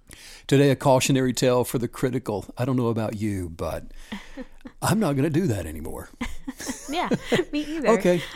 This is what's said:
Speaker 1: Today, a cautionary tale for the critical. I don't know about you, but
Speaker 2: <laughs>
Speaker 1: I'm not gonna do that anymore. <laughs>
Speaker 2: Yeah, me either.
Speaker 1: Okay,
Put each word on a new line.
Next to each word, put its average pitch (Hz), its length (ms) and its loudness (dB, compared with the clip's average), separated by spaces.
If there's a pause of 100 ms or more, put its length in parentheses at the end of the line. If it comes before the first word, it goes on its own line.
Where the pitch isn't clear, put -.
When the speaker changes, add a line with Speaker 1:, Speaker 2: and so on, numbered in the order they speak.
(460)
Speaker 1:
Today, 139 240 6
a 131 60 6
cautionary 131 580 4
tale 123 300 4
for 131 160 -2
the 117 80 -2
critical. 120 580 -2 (120)
I 120 80 -2
don't 127 120 0
know 120 120 2
about 110 280 -2
you, 98 320 -2
but 82 360 -6 (260)
Speaker 2:
<laughs> - 720 -14
Speaker 1:
I'm 180 180 2
not 156 160 2
gonna 147 160 2
do 170 160 2
that 98 180 -2
anymore. 76 480 -10
<laughs> - 60 -20 (720)
Speaker 2:
Yeah, 294 200 -2 (420)
me 294 140 -4
either. 294 240 -2
Speaker 1:
Okay, 180 320 4 (140)